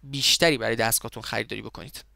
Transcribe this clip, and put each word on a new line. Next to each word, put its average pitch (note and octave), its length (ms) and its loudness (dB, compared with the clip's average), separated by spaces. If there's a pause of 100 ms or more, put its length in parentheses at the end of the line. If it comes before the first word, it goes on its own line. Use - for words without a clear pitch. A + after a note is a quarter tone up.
بیشتری C#3 540 2
برای A2+ 180 0
دستگاهتون A2+ 480 0
خریداری A2 380 -6
بکنید. - 420 -14 (120)